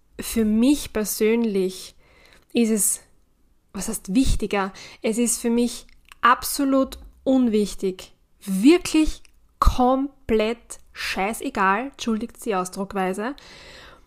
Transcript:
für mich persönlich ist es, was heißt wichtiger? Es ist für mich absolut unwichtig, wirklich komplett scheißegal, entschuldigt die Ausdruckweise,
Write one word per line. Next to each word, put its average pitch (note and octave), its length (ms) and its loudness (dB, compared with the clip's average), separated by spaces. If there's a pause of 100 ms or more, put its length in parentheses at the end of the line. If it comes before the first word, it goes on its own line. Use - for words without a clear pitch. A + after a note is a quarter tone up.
(200)
für - 240 -2
mich A#3 480 2
persönlich G#3+ 1000 -2 (580)
ist A#3 180 2
es, G#3+ 300 0 (720)
was G3 160 -10
heißt G3 260 -6
wichtiger? G3+ 580 0 (300)
Es G#3+ 160 -2
ist A#3+ 220 0
für A#3 100 -2
mich A#3+ 360 -2 (340)
absolut C4+ 800 0 (260)
unwichtig, G#3+ 880 0 (280)
wirklich D4+ 800 4 (360)
komplett B3 1200 0 (120)
scheißegal, G#3 960 -2
entschuldigt A3+ 560 -6
die A3 100 -2
Ausdruckweise, F#3+ 800 -4 (720)